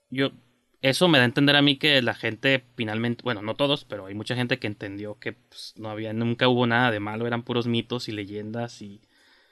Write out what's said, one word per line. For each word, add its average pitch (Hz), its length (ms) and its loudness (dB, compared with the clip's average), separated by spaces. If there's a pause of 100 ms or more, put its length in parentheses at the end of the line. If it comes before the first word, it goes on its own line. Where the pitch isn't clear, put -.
(100)
yo, 131 220 -2 (500)
eso 135 260 4
me 156 100 8
da 123 60 8
a - 20 6
entender 143 300 4
a 143 60 6
mí 143 160 4
que 143 240 4
la 117 120 0
gente 127 500 -2 (120)
finalmente, 117 460 -4
bueno, 120 200 -4
no 110 120 -4
todos, 143 300 -2
pero 98 220 -12
hay 98 80 -12
mucha 107 220 -6
gente 123 220 -2
que - 80 -8
entendió 104 520 -10
que, 113 140 -10
pues, - 440 -20
no 110 140 -12
había, 107 220 -8
nunca 117 360 0
hubo 123 180 4
nada 120 240 4
de 107 100 -2
malo, 107 260 -6
eran 117 160 -4
puros 120 240 -2
mitos 117 420 -4
y 117 40 -8
leyendas 107 680 -8
y, 101 180 -18 (520)